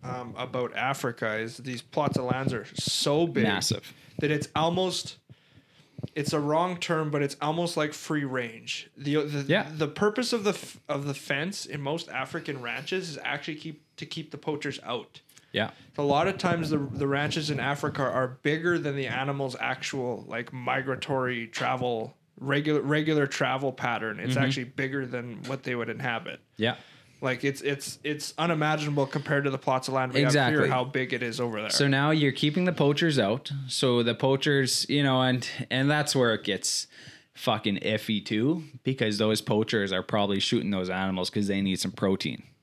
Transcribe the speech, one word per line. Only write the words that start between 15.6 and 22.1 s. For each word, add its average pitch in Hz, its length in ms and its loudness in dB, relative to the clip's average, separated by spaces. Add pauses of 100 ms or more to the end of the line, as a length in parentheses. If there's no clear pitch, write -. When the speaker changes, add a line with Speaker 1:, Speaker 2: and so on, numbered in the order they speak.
Speaker 1:
A 147 60 0
lot 143 240 4
of 190 100 -2
times 170 320 0
the, 151 80 2
the 139 300 -2
ranches 151 420 0
in 139 100 -2
Africa 143 440 -2
are 127 240 2 (160)
bigger 165 340 2
than 143 180 -2
the 135 120 -2
animal's 135 520 -2
actual, 123 680 -4
like, 117 260 -8
migratory 127 920 -2
travel, 123 680 -2 (240)